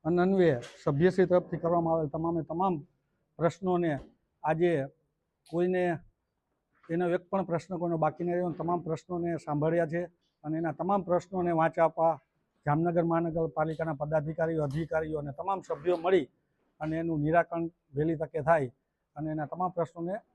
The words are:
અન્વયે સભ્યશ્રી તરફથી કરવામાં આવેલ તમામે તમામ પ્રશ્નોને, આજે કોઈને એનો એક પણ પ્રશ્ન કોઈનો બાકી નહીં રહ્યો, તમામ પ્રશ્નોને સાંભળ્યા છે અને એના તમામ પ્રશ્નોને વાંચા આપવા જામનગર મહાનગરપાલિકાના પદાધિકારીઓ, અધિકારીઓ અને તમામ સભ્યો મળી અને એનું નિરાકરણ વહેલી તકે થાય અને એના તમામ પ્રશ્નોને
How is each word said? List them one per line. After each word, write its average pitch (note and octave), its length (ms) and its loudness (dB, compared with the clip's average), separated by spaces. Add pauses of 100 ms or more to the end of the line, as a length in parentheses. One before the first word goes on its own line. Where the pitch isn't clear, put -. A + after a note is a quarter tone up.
અન્વયે F3 540 4 (240)
સભ્યશ્રી F3+ 420 4
તરફથી F3 320 2
કરવામાં E3 360 0
આવેલ D#3+ 140 0
તમામે E3 340 -2
તમામ E3+ 380 -2 (580)
પ્રશ્નોને, E3+ 640 0 (440)
આજે D#3+ 420 2 (640)
કોઈને F3+ 500 0 (920)
એનો E3+ 200 0
એક F3+ 200 -2
પણ F#3+ 140 -2
પ્રશ્ન E3+ 340 -4
કોઈનો E3+ 200 -2
બાકી D#3 260 -2
નહીં F3 120 0
રહ્યો, F3+ 160 0
તમામ E3+ 280 -2
પ્રશ્નોને E3+ 580 -4
સાંભળ્યા D#3 480 0
છે E3+ 180 -4 (400)
અને D#3 140 -4
એના E3 140 -2
તમામ F#3+ 300 0
પ્રશ્નોને F3 500 0
વાંચા E3 320 2
આપવા D#3+ 360 2 (460)
જામનગર E3 380 2
મહાનગરપાલિકાના E3 880 -2
પદાધિકારીઓ, D#3 720 -2
અધિકારીઓ D#3 560 -2
અને D3 120 -8
તમામ F#3 300 -4
સભ્યો E3+ 360 0
મળી E3+ 320 2 (500)
અને D#3 180 -4
એનું E3 240 -2
નિરાકરણ E3 440 2
વહેલી D#3 500 -4
તકે D#3 260 -6
થાય C#3+ 300 2 (440)
અને D#3 160 -6
એના D#3 140 -4
તમામ E3+ 240 -6
પ્રશ્નોને E3+ 480 -6 (180)